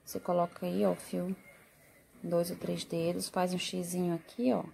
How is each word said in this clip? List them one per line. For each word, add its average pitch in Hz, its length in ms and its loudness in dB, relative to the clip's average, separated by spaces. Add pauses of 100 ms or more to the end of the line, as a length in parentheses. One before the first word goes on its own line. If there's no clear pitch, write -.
Você - 160 -8
coloca 175 460 0
aí, 185 200 2
ó, 185 80 6
o - 20 2
fio, 180 400 -4 (880)
dois 175 260 2
ou 175 80 -6
três 175 260 -2
dedos, 170 460 0
faz 180 240 2
um 180 60 0
xizinho 180 560 0
aqui, 240 360 0
ó. 92 120 2 (100)